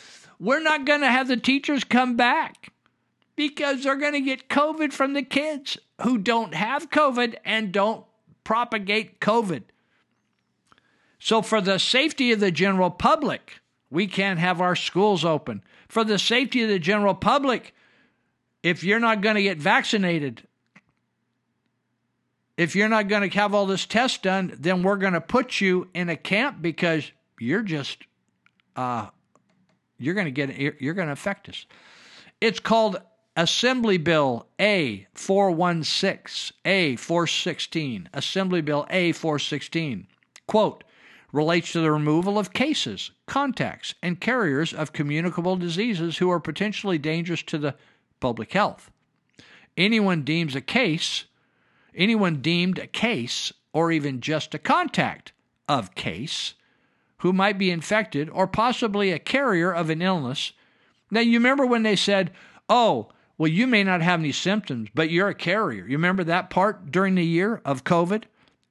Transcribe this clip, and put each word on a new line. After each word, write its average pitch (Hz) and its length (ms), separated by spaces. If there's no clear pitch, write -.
"We're 262 240
not 311 240
gonna 294 240
have 254 180
the 262 80
teachers 269 480
come 247 320
back 254 560
because 285 460
they're 277 140
gonna 294 260
get 262 260
covid 302 420
from 277 220
the 285 100
kids 294 540
who 247 160
don't 220 380
have 247 340
covid 247 560
and 214 260
don't 202 360
propagate 220 800
covid." 202 440
So 226 240
for 220 180
the 190 180
safety 262 540
of 214 80
the 202 100
general 185 400
public, 262 680
we 185 160
can't 190 320
have 180 240
our 180 140
schools 180 500
open. 139 360
For 226 160
the 214 140
safety 240 440
of 220 80
the 196 80
general 196 360
public, 240 600
if 170 200
you're 202 180
not 220 200
gonna 208 220
get 190 160
vaccinated, 175 880
if 165 180
you're 202 140
not 214 200
gonna 202 260
have 202 180
all 202 140
this 190 180
test 240 380
done, 190 360
then 180 240
we're 196 140
gonna 190 240
put - 400
you 185 320
in 175 160
a 165 80
camp 208 460
because 165 480
you're 147 240
just, 160 440
uh, 123 340
you're 139 160
gonna 190 160
get, 135 260
you're, 143 220
you're 139 160
gonna 170 180
affect - 360
us. - 180
It's 175 200
called 220 420
Assembly 226 640
Bill 147 480
A 165 540
four 196 380
one 170 340
six, - 680
A 170 320
four 170 300
sixteen, 143 880
Assembly 185 480
Bill 147 260
A 175 240
four 151 260
sixteen, 139 680
quote, 208 380
"relates 165 400
to 170 80
the 156 120
removal 156 460
of 202 160
cases, 247 560
contacts, 262 760
and 175 180
carriers 165 520
of 151 220
communicable 170 600
diseases 175 600
who 180 140
are 175 100
potentially 185 580
dangerous 160 440
to - 160
the 143 160
public 113 340
health. - 360
Anyone 196 460
deems 151 340
a 131 60
case, - 640
anyone 185 460
deemed 175 380
a 135 80
case, 175 680
or 165 180
even 139 300
just 151 320
a 151 40
contact 269 720
of 123 260
case, - 600
who 175 140
might 190 260
be 190 120
infected 170 600
or 185 160
possibly 208 640
a 156 60
carrier 208 520
of 170 180
an 160 140
illness." 170 500
Now, 214 80
you 233 180
remember 262 260
when 233 200
they 214 120
said, 190 360
"Oh, 202 420
well, 160 100
you 180 180
may 220 180
not 180 180
have 170 180
any 151 120
symptoms, 143 640
but 160 160
you're 175 180
a 175 60
carrier." 165 500
You 120 120
remember 180 280
that 175 260
part 202 400
during 190 240
the 180 100
year 180 400
of 135 200
covid? 180 400